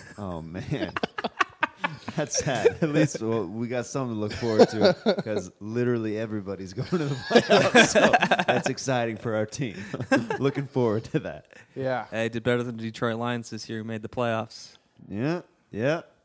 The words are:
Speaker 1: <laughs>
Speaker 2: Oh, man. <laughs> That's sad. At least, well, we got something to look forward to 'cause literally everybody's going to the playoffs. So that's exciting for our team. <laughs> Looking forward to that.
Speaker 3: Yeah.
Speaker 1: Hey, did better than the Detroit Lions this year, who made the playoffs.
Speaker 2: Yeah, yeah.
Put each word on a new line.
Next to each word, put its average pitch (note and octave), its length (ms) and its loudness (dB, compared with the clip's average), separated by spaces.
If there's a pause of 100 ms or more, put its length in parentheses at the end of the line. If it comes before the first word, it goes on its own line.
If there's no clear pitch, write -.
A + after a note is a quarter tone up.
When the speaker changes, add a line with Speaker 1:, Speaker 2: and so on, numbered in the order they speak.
Speaker 1:
<laughs> - 180 -18
Speaker 2:
Oh, F2+ 240 -6
man. F2 540 -6
<laughs> - 1160 -6
That's D3+ 280 -2
sad. C#3 380 2
At D#3+ 80 2
least, D3+ 320 2
well, A2+ 260 0
we A2+ 200 -6
got A#2+ 180 -4
something C3 300 -4
to G#2+ 40 -4
look G#2 140 -2
forward A2 360 6
to A2 260 4 (280)
'cause G2+ 360 -4
literally A2+ 580 0
everybody's G2 560 -6
going A#2+ 160 -6
to F3+ 80 0
the C#3+ 180 -2
playoffs. G#3+ 720 6
So - 240 6 (340)
that's F3+ 240 2
exciting A#2+ 480 -2
for A2 180 -2
our G#2+ 100 2
team. G#2+ 320 -6 (320)
<laughs> A#3 300 0
Looking C#3 280 0
forward A2+ 380 0
to - 140 -4
that. E2 260 -8 (300)
Speaker 3:
Yeah. C3 360 -4
Speaker 1:
Hey, A2+ 180 -2
did A2+ 140 -6
better A#2+ 200 2
than A#2+ 140 -8
the A2 60 -8
Detroit A2+ 340 -2
Lions A#2+ 320 -4
this A2 200 -12
year, A2+ 100 -6
who G#2+ 60 -8
made A2+ 160 -6
the A2 80 -10
playoffs. A#2 640 -4 (340)
Speaker 2:
Yeah, C#3+ 340 -4 (300)
yeah. C#3 300 0 (240)